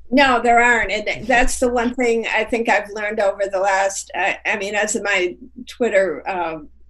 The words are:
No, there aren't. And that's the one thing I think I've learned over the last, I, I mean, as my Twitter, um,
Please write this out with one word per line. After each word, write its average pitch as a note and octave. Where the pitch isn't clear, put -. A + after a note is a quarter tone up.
No, B3+
there A#3
aren't. A#3
And G#3+
that's B3+
the B3+
one A#3+
thing A#3
I A3
think A3+
I've G#3
learned G#3+
over G3
the F#3+
last, G3
I, F3+
I G#3
mean, G3+
as G#3+
my F#3
Twitter, G3
um, E3